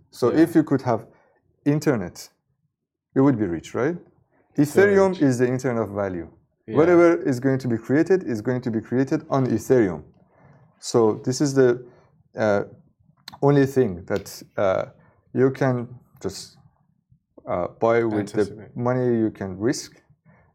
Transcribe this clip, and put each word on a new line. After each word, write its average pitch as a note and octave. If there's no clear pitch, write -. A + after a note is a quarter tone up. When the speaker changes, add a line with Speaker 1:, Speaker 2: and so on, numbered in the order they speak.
Speaker 1:
So A#2+
Speaker 2:
Yeah. D#3
Speaker 1:
if E3
you D#3+
could C3+
have A#2
internet, C#3+
you C3+
would C#3
be G#2
rich, E2
right? C#3+
Speaker 2:
So D3
Speaker 1:
Ethereum G3
Speaker 2:
rich. F3+
Speaker 1:
is C3+
the B2
internet B2+
of G2
value. F#2+
Speaker 2:
Yeah. A2
Speaker 1:
Whatever E3+
is B2
going C3
to C3
be A2+
created D#3+
is G#2+
going B2
to B2
be A2
created C3+
on C3+
Ethereum. G#2
So A2
this B2+
is C#3+
the, C3
uh, G#2
only C#3+
thing B2+
that, G2
uh, G2+
you B2+
can B2+
just, -
uh, F2+
buy A#2
with G#2
the G#2+
Speaker 2:
Anticipate. G2+
Speaker 1:
money B2
you G#2+
can G2
risk -